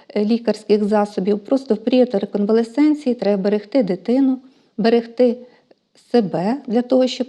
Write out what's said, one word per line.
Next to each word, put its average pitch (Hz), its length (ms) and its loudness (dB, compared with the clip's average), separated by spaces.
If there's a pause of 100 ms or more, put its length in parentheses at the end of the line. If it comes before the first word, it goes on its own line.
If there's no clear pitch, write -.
(140)
е, 208 100 0
лікарських 214 600 0
засобів. 208 540 0
Просто 269 360 -2
в - 20 -6
період 247 380 0
реконвалесценції 233 1000 0
треба 202 280 -2
берегти 208 400 0
дитину, 247 560 0 (380)
берегти 233 600 0 (760)
себе 196 440 0 (100)
для 240 160 -2
того, 254 240 2
щоб 254 220 -6